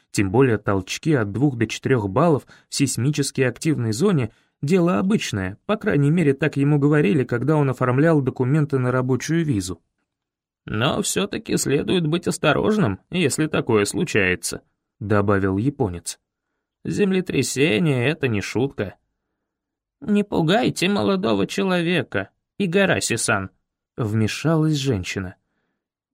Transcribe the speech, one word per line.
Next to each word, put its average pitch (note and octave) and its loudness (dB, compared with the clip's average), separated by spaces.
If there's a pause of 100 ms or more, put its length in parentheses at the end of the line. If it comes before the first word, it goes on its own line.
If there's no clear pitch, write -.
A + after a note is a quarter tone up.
(120)
тем G2 0
более A#2 4
толчки G2+ -2
от A2 0
двух A#2+ 0
до A2+ 0
четырёх A#2+ -2
баллов C3+ 2 (240)
в - -10
сейсмически C#3 0
активной B2 -2
зоне — C#3 0 (340)
дело E3+ 2
обычное, G2+ -2
по G#3+ 0
крайней D3 2
мере, D#3 2
так C#3+ -2
ему C#3+ 2
говорили, D3 2
когда B2+ 0
он C#3+ 2
оформлял C3+ 2
документы C3 0
на B2 0
рабочую C3 0
визу. F#2+ -4 (840)
«Но C3 -2
всё-таки - -4
следует D#3 0
быть E3+ -2
осторожным, D#3 0 (120)
если D#3 0
такое A2+ 0
случается», — F#2+ -2 (380)
добавил G2 0
японец. G#2+ -4 (640)
«Землетрясение — E3+ 0
это D3+ -2
не G#2 0
шутка». A2 -4 (1040)
«Не G#3 0
пугайте F3 0
молодого G3+ 0
человека, F3 -2 (280)
Игараси-сан», — C#3+ 0 (480)
вмешалась C#3+ 0
женщина. G2+ -4 (760)